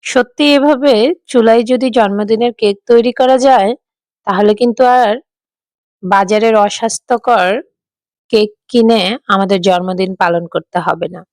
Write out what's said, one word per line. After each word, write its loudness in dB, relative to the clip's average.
সত্যি -2
এভাবে 2
চুলায় 2
যদি -2
জন্মদিনের -2
কেক -2
তৈরি 2
করা 2
যায়, 2
তাহলে 0
কিন্তু 0
আর 2
বাজারের 0
অস্বাস্থ্যকর -2
কেক 0
কিনে 2
আমাদের 0
জন্মদিন -2
পালন -2
করতে -8
হবে -6
না। -18